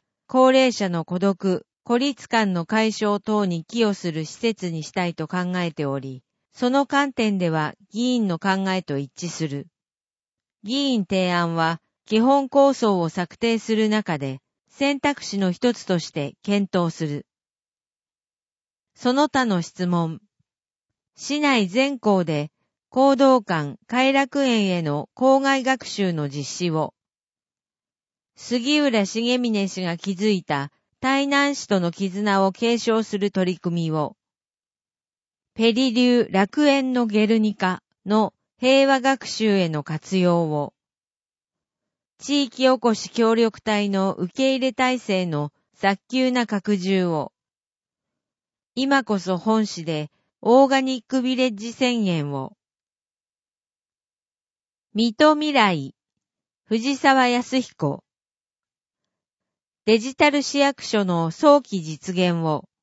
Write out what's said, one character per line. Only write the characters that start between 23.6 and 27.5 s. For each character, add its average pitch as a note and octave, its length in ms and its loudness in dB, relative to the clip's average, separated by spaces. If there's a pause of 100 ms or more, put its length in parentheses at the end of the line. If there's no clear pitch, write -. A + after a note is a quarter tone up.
偕 C4 260 0
楽 C#4 300 0
園 A3+ 240 2
へ F3 140 0
の D3 340 -4
校 C4+ 240 4
外 C4+ 240 0
学 C4 220 -2
習 F#3+ 280 -2
の D3+ 160 -2
実 D3 380 -6
施 E3 40 0
を。 D#3 220 -2 (1400)